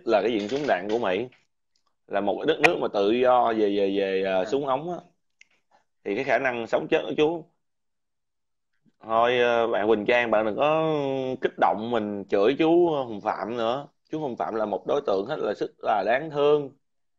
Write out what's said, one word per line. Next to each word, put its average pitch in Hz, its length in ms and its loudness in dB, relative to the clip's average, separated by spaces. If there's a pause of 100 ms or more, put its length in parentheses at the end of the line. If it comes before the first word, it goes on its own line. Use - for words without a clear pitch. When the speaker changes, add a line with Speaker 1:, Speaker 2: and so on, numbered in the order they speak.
Speaker 1:
là 107 160 2
cái 110 100 0
chuyện 104 180 -2
súng 139 180 -4
đạn 95 220 0
của 113 100 0
Mỹ 107 280 -2 (800)
là 101 140 -2
một 101 180 -2
cái 101 80 -6
đất 151 120 0
nước 165 220 2
mà 120 120 0
tự 101 180 2
do 123 420 2
về, 104 240 0
về, 98 220 0
về, 95 240 0
ờ, 95 180 0
Speaker 2:
À. 90 40 -4
Speaker 1:
súng 139 220 -4
ống 147 240 -2
á. 170 60 -10 (1080)
Thì 101 120 -4
cái 127 80 -4
khả 127 160 0
năng 120 280 -4
sống 139 220 -2
chết 156 160 2
của - 120 -6
chú. 156 280 0 (1500)
Thôi, 117 400 2
ờ, 117 280 4
bạn 104 200 0
Quỳnh 107 180 2
Trang, 120 260 2
bạn 107 140 4
đừng 104 120 -2
có 156 380 2 (460)
kích - 200 -2
động 107 300 0
mình 104 380 -2
chửi 107 300 2
chú 170 300 4
Hùng 123 320 -4
Phạm 101 360 -4
nữa. 120 300 -2 (240)
Chú 156 80 -6
Hùng 135 180 -6
Phạm 92 180 -4
là 110 100 0
một 101 220 -4
đối 143 200 0
tượng 98 220 0
hết 156 100 -4
là 104 140 -2
sức - 180 -6 (120)
là 107 220 0
đáng 135 240 0
thương. 147 420 2 (480)